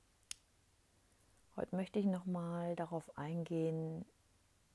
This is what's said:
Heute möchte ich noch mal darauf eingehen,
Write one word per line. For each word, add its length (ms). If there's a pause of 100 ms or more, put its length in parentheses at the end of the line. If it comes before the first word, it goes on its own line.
(1600)
Heute 200
möchte 220
ich 80
noch 220
mal 480
darauf 420
eingehen, 880 (680)